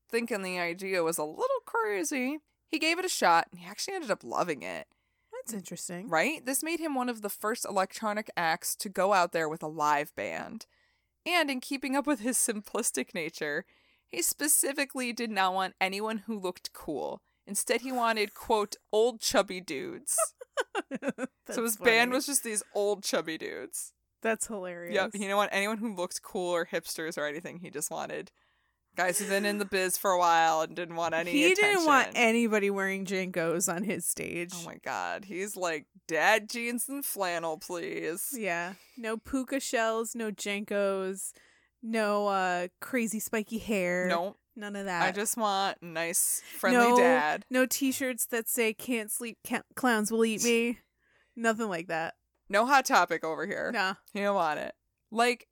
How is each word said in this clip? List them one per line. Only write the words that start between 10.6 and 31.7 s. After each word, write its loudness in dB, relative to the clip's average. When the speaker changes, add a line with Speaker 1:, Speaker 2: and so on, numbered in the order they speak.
Speaker 1:
And 2
in -2
keeping -2
up 0
with 2
his 0
simplistic -2
nature, -2
he -4
specifically 0
did -4
not 2
want -2
anyone -2
who -6
looked -6
cool. -6
Instead, -2
he -8
wanted, 0
quote, 0
"old 4
chubby 2
dudes." -6
Speaker 2:
<laughs> 2
Speaker 1:
So -6
Speaker 2:
That's -6
Speaker 1:
his -2
band 6
Speaker 2:
funny. 0
Speaker 1:
was -2
just 0
these -2
old 0
chubby -2
dudes. -8
Speaker 2:
That's 0
hilarious. -8
Speaker 1:
Yep, 2
he -8
didn't 0
want 4
anyone 0
who -4
looked -6
cool -4
or 0
hipsters -6
or -2
anything. -8
He -14
just -6
wanted -6
guys 2
who've -4
been 2
in 0
the -2
biz 0
for 2
a 4
while 6
and -4
didn't -8
want 0
any -2
Speaker 2:
He 6
didn't 4